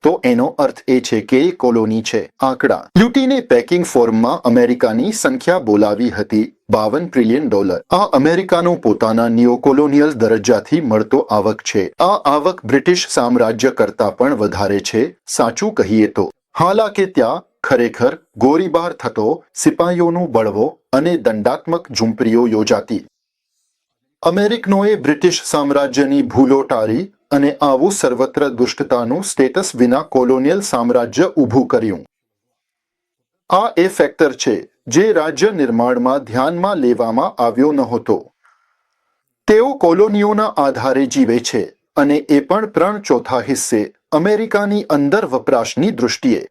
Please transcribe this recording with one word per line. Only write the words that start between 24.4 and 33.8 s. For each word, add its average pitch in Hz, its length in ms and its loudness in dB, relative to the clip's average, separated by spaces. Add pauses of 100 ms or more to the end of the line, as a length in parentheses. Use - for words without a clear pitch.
બ્રિટિશ 147 460 0
સામ્રાજ્યની 139 800 0
ભૂલો 131 400 2
ટાળી 123 500 -2 (180)
અને 143 300 0
આવું 147 320 2
સર્વત્ર 135 560 -2
દુષ્ટતાનું 123 760 -2
સ્ટેટસ - 520 -2
વિના 123 260 2
કોલોનિયલ 131 580 0
સામ્રાજ્ય 123 680 -2
ઊભું 127 400 0
કર્યું. 110 400 -2 (1400)
આ 196 260 0
એ 175 120 2